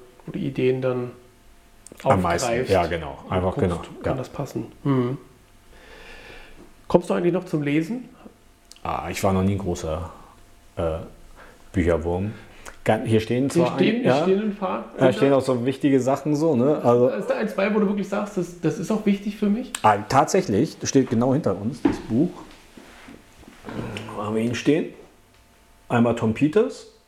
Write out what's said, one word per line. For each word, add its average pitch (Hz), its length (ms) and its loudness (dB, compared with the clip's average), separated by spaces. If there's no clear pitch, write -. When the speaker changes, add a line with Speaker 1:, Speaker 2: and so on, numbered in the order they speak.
Speaker 1:
wo - 80 -14
du 196 60 -8
Ideen 131 440 0
dann 123 280 -2
Speaker 2:
Am 98 200 4
meisten, 87 260 0
Speaker 1:
aufgreifst 120 240 0
Speaker 2:
ja, 87 140 4
genau. 80 400 -6
Speaker 1:
und - 60 -6
Speaker 2:
Einfach, 92 220 0
Speaker 1:
guckst, 143 140 -2
Speaker 2:
genau, 85 80 -2
Speaker 1:
kann 85 100 -2
Speaker 2:
ja. - 20 0
Speaker 1:
das - 160 -6
passen? 123 360 -8
Mhm. 131 360 0
Kommst 175 220 4
du 196 40 2
eigentlich 175 200 2
noch 175 100 -2
zum 156 180 -2
Lesen? 160 460 -2
Speaker 2:
Ah, - 280 -6
ich - 120 -6
war 98 100 4
noch 95 100 2
nie 98 100 2
ein 98 60 -2
großer, 85 520 -6
äh, 90 60 -2
Bücherwurm. 87 600 0
Ga-, 110 200 2
hier 113 160 4
stehen 127 300 0
Speaker 1:
Hier 170 140 2
Speaker 2:
zwar 120 120 0
Speaker 1:
stehen, 208 200 2
Speaker 2:
ein-, 247 60 -2
Speaker 1:
hier 170 80 2
Speaker 2:
ja, 143 120 4
Speaker 1:
stehen 190 200 2
ein 208 140 -4
paar 196 280 -6
Speaker 2:
da 131 140 4
stehen 139 160 2
Speaker 1:
Bücher. 139 80 6
Speaker 2:
auch 127 60 4
so 123 240 0
wichtige 135 340 2
Sachen 143 340 0
so, 151 220 2
ne? 139 260 2
Also 120 260 6
Speaker 1:
Ist 104 200 -2
da - 60 0
eins 220 180 -4
bei, 208 220 0
wo 214 60 2
du 196 60 2
wirklich 196 220 -2
sagst, 202 300 -4
das, - 220 -6
das 151 180 0
ist 170 120 -6
auch - 160 -2
wichtig 202 300 0
für 208 140 0
mich? 240 220 -2
Speaker 2:
Ah, 214 160 4
tatsächlich, 147 680 2
das 117 100 -6
steht 131 220 2
genau 120 240 2
hinter 107 260 0
uns, 117 220 -6
das 127 160 0
Buch. 147 220 2
Wo 104 80 -8
haben 107 140 -4
wir 113 60 0
ihn 117 120 -2
stehen? 147 320 2
Einmal 117 260 2
Tom 113 200 0
Peters. 214 520 0